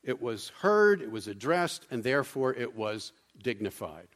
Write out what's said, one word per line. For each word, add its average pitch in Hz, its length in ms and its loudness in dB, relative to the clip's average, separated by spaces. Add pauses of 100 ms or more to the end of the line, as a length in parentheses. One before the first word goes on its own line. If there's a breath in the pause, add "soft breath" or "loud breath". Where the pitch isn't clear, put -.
It - 180 -4
was 113 280 -6 (120)
heard, 208 400 6
it 110 100 -8
was 107 160 -6
addressed, 147 640 -2
and 117 120 -4
therefore 131 500 0
it 120 220 -6
was 107 360 -6 (300)
dignified. 98 760 -6